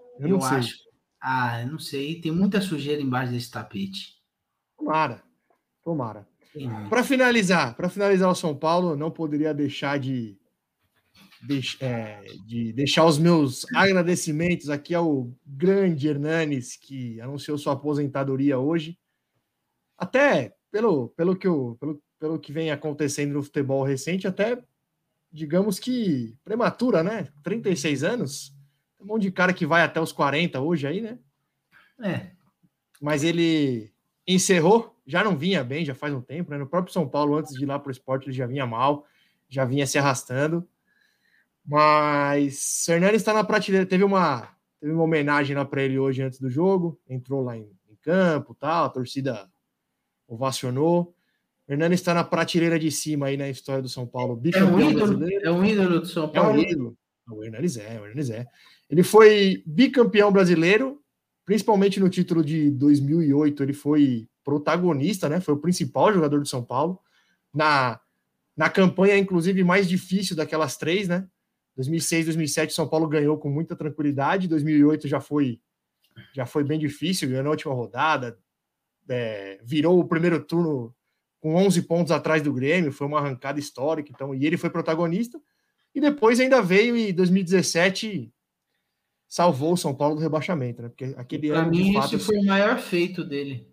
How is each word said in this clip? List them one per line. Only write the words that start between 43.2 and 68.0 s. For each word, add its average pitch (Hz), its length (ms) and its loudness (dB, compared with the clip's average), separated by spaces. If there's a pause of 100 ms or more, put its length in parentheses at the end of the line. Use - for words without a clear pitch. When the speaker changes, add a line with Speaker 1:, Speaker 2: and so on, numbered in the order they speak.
Speaker 1:
tá 214 100 0
na 214 100 2
prateleira, 202 420 0
teve 190 200 2
uma, 165 440 2 (320)
teve 147 120 -4
uma 165 100 0
homenagem 147 540 2
lá 139 80 -2
pra 135 180 -4
ele 135 160 0
hoje 135 240 0
antes 131 160 -6
do 131 100 -6
jogo, 170 600 0
entrou 131 340 -6
lá 123 140 -6
em, 110 120 -16 (220)
em 107 100 -20
campo, 160 540 0
tal, 160 300 -2
a 131 60 -2
torcida 127 600 -6 (800)
ovacionou. 135 840 -2 (540)
Hernanes 170 340 0
tá 175 120 0
na 170 100 0
prateleira 165 540 0
de 156 120 -2
cima 143 360 -4
aí 139 100 -2
na 139 120 -6
história 135 340 -6
do 127 60 -8
São 123 180 -10
Paulo, 123 280 -6
Speaker 2:
É - 20 -10
um 123 40 -10
Speaker 1:
bicampeão 190 500 4
Speaker 2:
ídolo, 208 280 2
Speaker 1:
brasileiro. 190 280 -2
Speaker 2:
é 165 40 2
um 175 140 2
ídolo 190 360 2
do - 60 -8
São 160 180 -4
Speaker 1:
É - 20 -2
um 156 60 -6
Speaker 2:
Paulo. 208 280 4
Speaker 1:
ídolo. 127 360 -2 (320)
O 110 160 -14
Hernanes 120 320 -4
é, 110 240 -12
o 104 60 -16
Hernanes 120 240 -6
é. 117 160 -8 (440)
Ele 170 120 6
foi 208 600 8
bicampeão 208 680 4
brasileiro, 190 680 4 (440)
principalmente 202 540 2
no 190 120 4
título 175 340 0
de 151 260 2
dois 143 300 4
mil 151 220 2
e 143 100 2
oito, 147 300 2
ele 135 100 -2
foi 139 560 2 (160)
protagonista, 156 840 0
né? 160 120 -2
Foi 151 140 0
o 143 40 -2
principal 165 540 0
jogador 147 280 2
do 143 80 -6
São 123 160 -6
Paulo. 151 360 -4 (540)
Na, 139 460 2 (560)